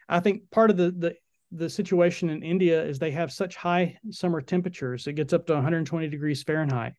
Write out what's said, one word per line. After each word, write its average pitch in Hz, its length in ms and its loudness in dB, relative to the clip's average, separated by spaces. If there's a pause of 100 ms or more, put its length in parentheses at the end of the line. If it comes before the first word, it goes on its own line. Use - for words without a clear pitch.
I 175 100 2
think 202 320 0
part 226 200 6
of 185 60 2
the, 175 140 4
the, 170 240 -4 (380)
the 165 180 -4
situation 175 580 2
in 156 140 -6
India 165 400 2
is 151 160 -6
they 160 140 -2
have 156 180 -2
such 180 240 -6
high 175 440 0 (120)
summer 170 300 -2
temperatures. 151 640 -4
It 147 60 -6
gets 147 200 -2
up - 140 2
to - 80 2
a 143 80 2
hundred 160 240 0
twenty 160 220 -4
degrees 147 340 -4
Fahrenheit. 135 560 -2